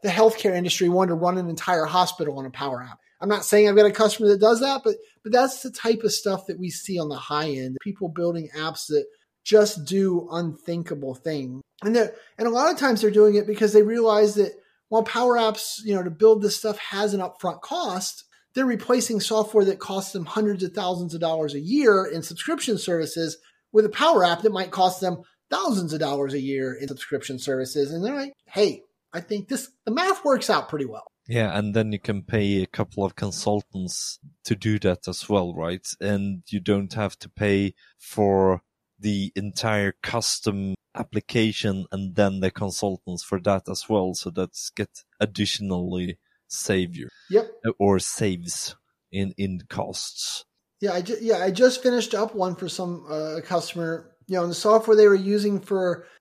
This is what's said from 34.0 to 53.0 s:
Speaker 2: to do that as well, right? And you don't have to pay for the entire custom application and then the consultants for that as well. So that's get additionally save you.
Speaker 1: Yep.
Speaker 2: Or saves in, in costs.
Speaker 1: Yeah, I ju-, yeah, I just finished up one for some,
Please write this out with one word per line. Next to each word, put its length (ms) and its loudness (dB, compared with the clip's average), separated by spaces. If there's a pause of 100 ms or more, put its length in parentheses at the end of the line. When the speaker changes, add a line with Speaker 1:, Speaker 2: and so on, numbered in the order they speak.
Speaker 2:
to 120 0
do 240 -2
that 280 -2
as 200 -10
well, 280 0
right? 320 -8 (120)
And 500 -4
you 100 -4
don't 340 -2
have 260 -6
to 100 -18
pay 440 0 (240)
for 640 2 (380)
the 360 -2
entire 680 -4
custom 720 -4 (200)
application 960 -2
and 240 -6
then 240 2
the 120 0
consultants 720 -6
for 160 -4
that 280 -2
as 220 -10
well. 240 0
So 160 -8
that's 400 -6
get 340 -10 (160)
additionally 1000 -4 (280)
save 480 -2
you. 140 -14 (220)
Speaker 1:
Yep. 200 0 (280)
Speaker 2:
Or 200 4
saves 760 -6 (360)
in, 260 -4
in 320 -4
costs. 760 -10 (360)
Speaker 1:
Yeah, 120 -2
I 80 -2
ju-, 180 -6
yeah, 180 0
I 120 0
just 320 4
finished 320 0
up 220 -4
one 200 -2
for 140 -10
some, 400 -8